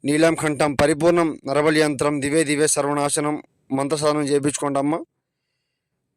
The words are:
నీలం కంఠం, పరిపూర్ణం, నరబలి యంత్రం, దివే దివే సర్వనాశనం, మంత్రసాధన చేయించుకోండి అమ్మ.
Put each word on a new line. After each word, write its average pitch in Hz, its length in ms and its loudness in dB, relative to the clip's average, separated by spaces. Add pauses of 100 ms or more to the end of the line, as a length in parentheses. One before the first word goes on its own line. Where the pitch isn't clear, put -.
నీలం 156 300 2
కంఠం, 151 380 -2
పరిపూర్ణం, 160 720 2
నరబలి 151 320 2
యంత్రం, 147 420 0
దివే 147 220 0
దివే 147 240 0
సర్వనాశనం, 147 760 -2 (280)
మంత్రసాధన 147 500 0
చేయించుకోండి 143 580 -2
అమ్మ. 156 240 -2 (1120)